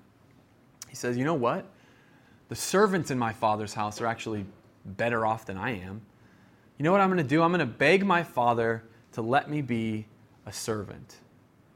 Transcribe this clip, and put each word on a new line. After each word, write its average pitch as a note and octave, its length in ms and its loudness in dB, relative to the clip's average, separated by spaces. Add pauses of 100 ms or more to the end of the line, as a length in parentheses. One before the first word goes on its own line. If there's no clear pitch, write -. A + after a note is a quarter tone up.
(880)
He - 60 -20
says, B2 220 -2
"You B2+ 80 0
know E3 100 0
what? C#3+ 320 0 (840)
The A#2+ 60 -10
servants F#3+ 560 2
in C3 80 -2
my A#2 140 0
father's G#2+ 420 0
house G#2+ 260 -4
are A#2+ 60 -2
actually A2 400 -4 (380)
better A2+ 420 0
off A2 200 -2
than F#2+ 100 -8
I G#2 240 -6
am. G2 220 -12 (760)
You C#3 60 -2
know E3+ 80 4
what G3+ 80 6
I'm F#3+ 80 4
gonna F3+ 160 2
do? D3 180 4
I'm E3 80 4
gonna E3+ 160 2
beg D#3+ 400 4
my F3 160 4
father A#2 640 0 (280)
to A#2+ 100 -6
let B2+ 280 0
me D3+ 120 -4
be A2+ 440 -2 (400)
a G#2+ 60 -14
servant." G2 640 -8 (600)